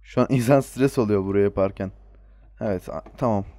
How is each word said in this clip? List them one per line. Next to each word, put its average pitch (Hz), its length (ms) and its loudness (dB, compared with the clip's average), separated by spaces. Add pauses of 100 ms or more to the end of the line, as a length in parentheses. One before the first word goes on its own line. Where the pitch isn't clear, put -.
Şu - 200 -2
an 120 60 2
<laughs> - 20 -8
insan 131 300 4
stres 131 380 -2
oluyor 104 280 2
burayı 98 180 2
yaparken. 98 480 -2 (680)
Evet, 101 280 -4
a-, - 140 -10 (140)
tamam. 107 280 -2 (140)